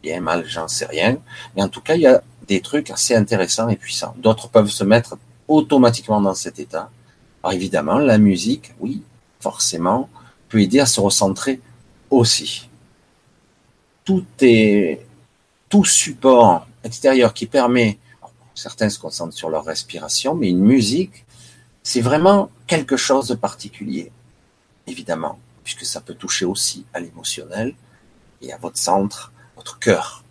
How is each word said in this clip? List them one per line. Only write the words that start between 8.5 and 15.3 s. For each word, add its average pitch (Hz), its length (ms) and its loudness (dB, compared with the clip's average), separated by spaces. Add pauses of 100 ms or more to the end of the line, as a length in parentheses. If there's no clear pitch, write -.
oui, 233 220 -8 (380)
forcément, 90 680 -4 (400)
peut 110 120 2
aider 101 200 4
à 135 60 2
se - 140 -2
recentrer 101 600 -2 (500)
aussi. - 580 0 (1400)
Tout 185 200 0 (160)
est, 104 680 4 (640)